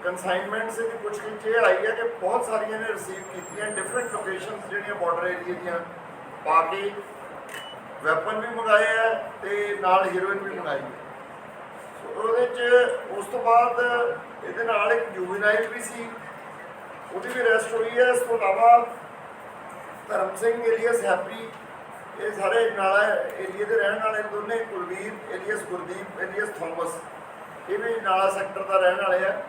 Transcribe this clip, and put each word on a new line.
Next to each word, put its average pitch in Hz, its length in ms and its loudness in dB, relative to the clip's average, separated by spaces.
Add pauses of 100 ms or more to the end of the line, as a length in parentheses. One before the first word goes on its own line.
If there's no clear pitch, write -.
ਕਨਸਾਈਨਮੈਂਟਸ 196 720 -2
ਦੀ 226 280 -2
ਪੁੱਛਗਿੱਛ 214 420 -6
ਇਹ 220 200 4
ਆਈ 185 200 4
ਹੈ 220 60 0
ਕਿ 233 120 -2
ਬਹੁਤ 233 420 0
ਸਾਰੀਆਂ 220 340 -2
ਇਹਨੇ 220 140 -4
ਰਿਸੀਵ 190 220 -8
ਕੀਤੀਆਂ 190 560 -8
ਡਿਫਰੈਂਟ 233 400 -4
ਲੋਕੇਸ਼ਨਸ 196 580 -6
ਜਿਹੜੀਆਂ 196 260 -4
ਬਾਰਡਰ 170 320 0
ਏਰੀਆ 180 260 -4
ਦੀਆਂ, 175 260 -4 (640)
ਪਾ - 160 6
ਕੇ 196 300 -2 (1120)
ਵੈਪਨ 160 360 0
ਵੀ 226 160 -6
ਮੰਗਾਏ 214 420 4
ਆ 226 160 4 (300)
ਤੇ 202 380 -2
ਨਾਲ 190 280 6
ਹੈਰੋਇਨ 190 300 -2
ਵੀ 196 200 -6
ਮੰਗਾਈ 151 200 -4
ਹੈ। - 100 -8 (1120)
ਸੋ 453 180 -6
ਉਹਦੇ 466 240 4
'ਚ 349 440 6 (200)
ਉਸ 196 160 -6
ਤੋਂ 254 180 -4
ਬਾਅਦ 233 360 6 (680)
ਇਹਦੇ 202 180 -6
ਨਾਲ 214 280 2
ਇੱਕ - 180 2
ਜੁਵੇਨਾਈਲ 202 580 0
ਵੀ 240 140 -8
ਸੀ, 226 280 -10 (1040)
ਉਹਦੀ - 160 -6
ਵੀ 254 120 -2
ਅਰੈਸਟ 226 320 4
ਹੋਈ 226 160 0
ਹੈ। 247 240 6
ਇਸ 240 60 2
ਤੋਂ 226 180 0
ਇਲਾਵਾ 226 500 8 (1200)
ਧਰਮ 190 260 0
ਸਿੰਘ 233 280 2
alias 226 400 4
ਹੈਪੀ, 220 460 0 (720)
ਇਹ 214 120 -2
ਸਾਰੇ 214 400 4
ਨਾਲਾ 202 440 4
ਏਰੀਆ 190 500 -2
ਦੇ 220 100 2
ਰਹਿਣ 214 280 2
ਵਾਲੇ 214 200 0
ਦੋਨੇ, 208 340 -4
ਕੁਲਵੀਰ 196 540 -6 (240)
alias - 300 -4
ਗੁਰਦੀਪ 175 560 -8
alias 190 380 -4
ਥਾਮਸ, 165 320 -4 (800)
ਇਹ 202 100 0
ਵੀ 226 220 -2
ਨਾਲਾ 190 280 4
ਸੈਕਟਰ 196 340 -4
ਦਾ 190 140 2
ਰਹਿਣ 185 240 6
ਵਾਲੇ 190 240 4
ਆ। - 240 0